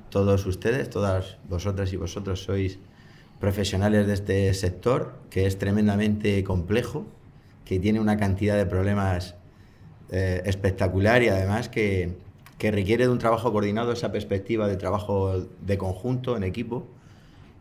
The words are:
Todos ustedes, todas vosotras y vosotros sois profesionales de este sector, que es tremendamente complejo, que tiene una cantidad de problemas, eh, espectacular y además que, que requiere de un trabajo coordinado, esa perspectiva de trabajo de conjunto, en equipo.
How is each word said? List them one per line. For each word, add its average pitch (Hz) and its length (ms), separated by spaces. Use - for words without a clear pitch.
Todos 98 380
ustedes, 117 420
todas 95 500
vosotras 95 440
y 95 40
vosotros 98 460
sois 98 360
profesionales 101 680
de 101 80
este 98 400
sector, 120 600
que 95 160
es 98 120
tremendamente 104 880
complejo, 98 600
que 95 140
tiene 107 220
una 107 160
cantidad 101 400
de 101 100
problemas, 95 680
eh, 92 360
espectacular 98 760
y 117 60
además 101 400
que, 95 480
que 107 140
requiere 107 340
de 127 60
un 123 80
trabajo 113 340
coordinado, 107 400
esa 113 180
perspectiva 104 580
de 98 80
trabajo 95 680
de 98 180
conjunto, 123 580
en 101 80
equipo. 117 420